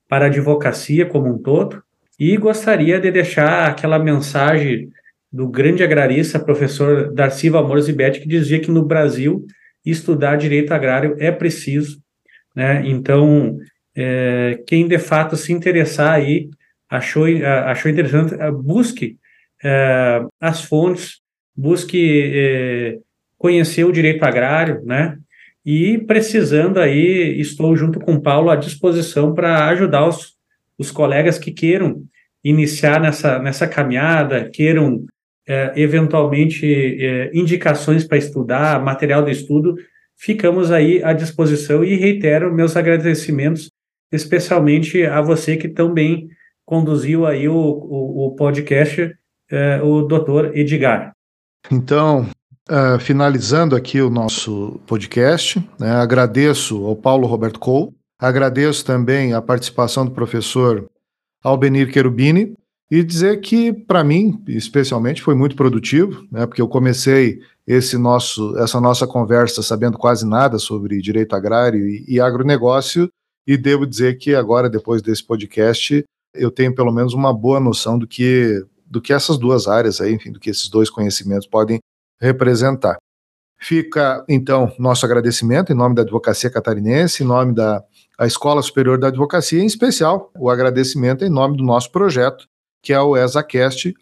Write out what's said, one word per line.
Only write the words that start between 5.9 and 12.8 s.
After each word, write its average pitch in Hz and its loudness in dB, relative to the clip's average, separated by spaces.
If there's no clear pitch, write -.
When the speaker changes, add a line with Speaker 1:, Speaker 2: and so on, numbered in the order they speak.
Speaker 1:
professor 147 0
Darcy 143 0
Valmor 147 2
Zibete, 135 0
que 156 -12
dizia 156 0
que 160 -4
no 160 2
Brasil 151 0
estudar 151 -2
direito 147 0
agrário 139 0
é 156 0
preciso, 151 -4
né? 135 0